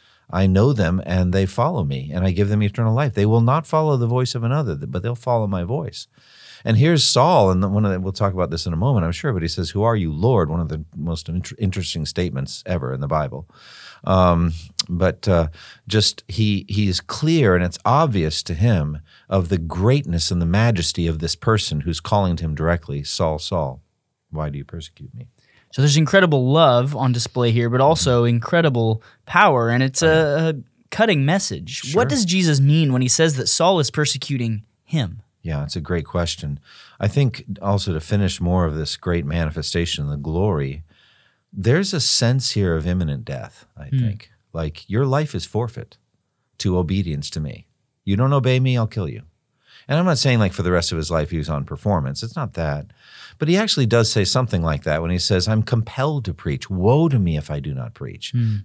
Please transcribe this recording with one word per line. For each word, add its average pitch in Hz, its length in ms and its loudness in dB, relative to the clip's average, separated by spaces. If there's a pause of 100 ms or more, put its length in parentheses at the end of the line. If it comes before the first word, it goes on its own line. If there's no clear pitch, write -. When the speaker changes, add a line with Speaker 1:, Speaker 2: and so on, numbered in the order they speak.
(300)
Speaker 1:
I 95 180 2
know 101 240 6
them 92 340 0
and 90 260 2
they 95 140 2
follow 123 380 -2
me, 69 280 -6
and 90 140 0
I 92 60 2
give 101 160 0
them 104 140 2
eternal 110 300 0
life. 131 220 0
They 104 100 2
will 113 160 4
not 131 280 2
follow 156 280 2
the 120 120 0
voice 127 260 0
of 117 80 -4
another, 123 320 -2
but 90 280 -6
they'll 117 120 -4
follow 117 320 0
my 95 160 -2
voice." 107 460 -6 (560)
And 113 120 2
here's 147 280 6
Saul, 127 480 6
and 95 200 2
one 107 120 2
of 101 80 2
the, 92 80 -2
we'll 95 120 -4
talk 95 220 0
about 90 160 0
this 82 160 -4
in 87 60 -4
a 80 40 -2
moment, 104 300 2
I'm 82 60 -2
sure, 131 200 -4
but 90 100 -2
he 82 60 -2
says, 85 220 -4
"Who 101 140 -2
are 117 100 4
you, 87 180 0
Lord?" 90 380 2
One 82 100 -2
of 80 80 -4
the 78 160 -8 (120)
most 82 320 -6
inter-, 85 280 -6
interesting 92 480 -4
statements 71 600 -6
ever 67 260 -4
in 65 80 -6
the 71 60 -4
Bible. 71 420 -4 (560)
Um, 87 480 2 (360)
but, 90 400 -2
uh, 82 200 2 (380)
just - 420 0
he, 104 400 0
he 101 200 0
is 90 120 -2
clear, 151 540 2
and 90 100 4
it's 87 200 -4
obvious 107 600 2
to 85 100 -6
him 78 440 0 (300)
of 92 200 0
the 92 100 0
greatness 87 720 0
and 87 120 0
the 85 40 0
majesty 90 600 0
of 80 120 -2
this 82 180 -4
person 104 460 -2
who's 82 180 -4
calling 95 360 0
to 80 80 -6
him 78 100 -4
directly, 78 500 -2
"Saul, 78 340 -2
Saul, 73 420 -4 (500)
why 76 200 -6
do 71 80 -10
you 69 60 -12
persecute - 500 -18
me?" 120 140 -18 (440)
Speaker 2:
So 131 100 0
there's 143 140 4
incredible 156 540 4
love 139 460 4
on 127 160 0
display 120 400 0
here, 117 180 0
but 127 100 0
also 135 440 4
Speaker 1:
Mm-hmm. 120 120 2
Speaker 2:
incredible 120 680 0 (240)
power, 143 440 4
and 120 120 2
it's 131 200 0
a, 160 540 2
a 123 60 -12 (280)
cutting 196 340 2
message. 151 460 -2
Speaker 1:
Sure. 139 300 -4
Speaker 2:
What 247 80 2
does 254 160 0
Jesus 170 340 2
mean 143 340 4
when 127 100 2
he 127 60 0
says 156 280 2
that 131 120 -2
Saul 175 300 2
is 143 140 0
persecuting 127 720 -2 (220)
him? 107 380 -4 (200)
Speaker 1:
Yeah, 73 220 -4
it's 73 120 -8
a 87 40 -6
great 80 240 -4
question. 80 540 -4 (420)
I 104 80 0
think 131 360 0 (180)
also 101 300 0
to 78 80 -2
finish 101 400 -2
more 87 240 2
of 78 120 -2
this 78 200 -6
great 87 300 -2
manifestation 80 800 -4
of 71 60 -4
the 73 60 -4
glory, 78 680 -2 (720)
there's 143 420 0
a 151 60 -2
sense 123 520 0
here 92 220 0
of 80 120 -2
imminent 78 380 -2
death, - 400 -12 (120)
I 71 100 -16
Speaker 2:
Hmm. 131 120 -2
Speaker 1:
think. 113 320 -4 (220)
Like, 80 380 -8
your 120 160 0
life 147 280 -2
is 80 120 -6
forfeit - 500 -8 (600)
to 92 200 0
obedience 85 520 -2
to 80 100 -8
me. - 260 -10 (380)
You 98 120 0
don't 131 160 2
obey 127 280 4
me, 127 160 2
I'll 113 100 2
kill 95 220 -4
you. 60 140 -10 (640)
And 143 120 0
I'm 175 60 2
not 165 140 2
saying, 123 200 4
like, 98 140 2
for 90 100 -6
the 87 100 2
rest 87 200 2
of 82 60 -4
his 78 120 -4
life 80 200 0
he 85 80 -2
was 76 100 -4
on 71 160 -4
performance. 101 580 -2
It's 120 140 -10
not 135 180 -6
that. 73 340 -4 (500)
But 151 100 -2
he 175 80 2
actually 202 300 0
does 110 260 4
say 101 120 2
something 101 380 0
like 78 200 0
that 78 180 -2
when 85 100 -2
he 90 80 0
says, 90 300 0
"I'm 110 140 2
compelled 131 640 -2
to 85 80 -4
preach. 69 340 -6
Woe 113 400 2
to 135 100 2
me 85 200 2
if 71 120 -8
I 73 100 -4
do 73 120 -8
not 64 220 -10
preach." - 380 -12
Speaker 2:
Hmm. 113 320 0